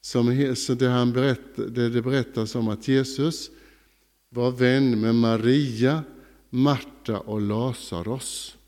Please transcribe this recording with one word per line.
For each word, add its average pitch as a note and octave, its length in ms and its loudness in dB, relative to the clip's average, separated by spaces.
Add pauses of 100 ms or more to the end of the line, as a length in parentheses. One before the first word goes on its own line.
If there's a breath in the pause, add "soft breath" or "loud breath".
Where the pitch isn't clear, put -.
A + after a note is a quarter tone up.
Som A#2+ 300 0
he-, C3 240 0
så - 180 -4
det B2+ 140 2
han B2 260 2
berätt-, B2+ 600 -2
det, A#2+ 140 0
det A#2 120 0
berättas A#2+ 540 -2
om A2+ 120 -2
att G#2+ 200 -6
Jesus C3+ 640 -2 (800 soft breath)
var B2 220 0
vän B2+ 500 4
med A2+ 140 4
Maria, A#2+ 880 2 (460 loud breath)
Marta B2 720 -2
och G#2+ 220 -6
Lazarus. A2 1160 -6 (100)